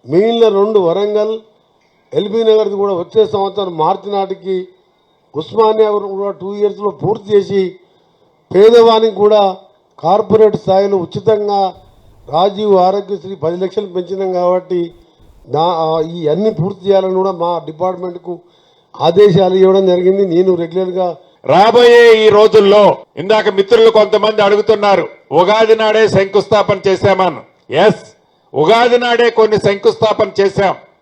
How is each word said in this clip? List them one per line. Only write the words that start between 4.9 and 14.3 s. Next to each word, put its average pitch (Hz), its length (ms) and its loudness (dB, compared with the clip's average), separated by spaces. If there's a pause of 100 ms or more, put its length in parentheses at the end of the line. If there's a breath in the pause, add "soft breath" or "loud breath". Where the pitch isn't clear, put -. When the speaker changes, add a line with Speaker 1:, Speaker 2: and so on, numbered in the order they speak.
Speaker 1:
ఉస్మానియా 220 540 -2
కూడా 196 360 -6 (120)
టూ 190 60 -12 (100)
ఇయర్స్లో 202 320 -4 (100)
పూర్తి 196 320 -6
చేసి, 196 300 0 (920)
పేదవానికి 220 680 4
కూడా 208 180 2 (640)
కార్పొరేట్ 208 580 2
స్థాయిలో 196 360 0 (100)
ఉచితంగా 208 520 -4 (760)
రాజీవ్ 196 400 0 (100)
ఆరోగ్యశ్రీ 190 580 -4
పది 170 220 -4
లక్షలు 190 320 -8
పెంచినాం 190 420 -6